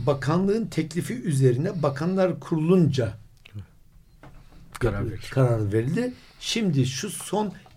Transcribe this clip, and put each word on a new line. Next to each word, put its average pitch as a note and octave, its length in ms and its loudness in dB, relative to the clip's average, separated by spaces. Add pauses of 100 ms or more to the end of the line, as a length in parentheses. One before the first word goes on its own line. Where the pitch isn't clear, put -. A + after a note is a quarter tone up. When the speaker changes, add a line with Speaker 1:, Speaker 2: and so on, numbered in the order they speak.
Speaker 1:
bakanlığın F3 600 0
teklifi - 480 -4
üzerine D3 680 2
Bakanlar F3 560 0
Kurulunca D#3 760 2 (1700)
Speaker 2:
Karar G#2 200 0
Speaker 1:
yapı-, G#2+ 120 -4
Speaker 2:
verir. - 200 -12
Speaker 1:
karar A2+ 420 2
verildi. E3+ 400 0 (260)
Şimdi E3+ 460 0
şu G3 240 -4
son G3+ 440 -4 (240)